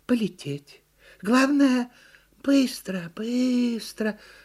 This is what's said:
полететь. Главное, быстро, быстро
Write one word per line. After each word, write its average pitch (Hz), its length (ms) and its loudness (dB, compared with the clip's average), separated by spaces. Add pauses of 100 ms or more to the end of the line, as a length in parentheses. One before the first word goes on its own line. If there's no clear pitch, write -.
полететь. 180 760 -4 (400)
Главное, 254 720 2 (520)
быстро, 214 720 0
быстро 240 1040 -2 (260)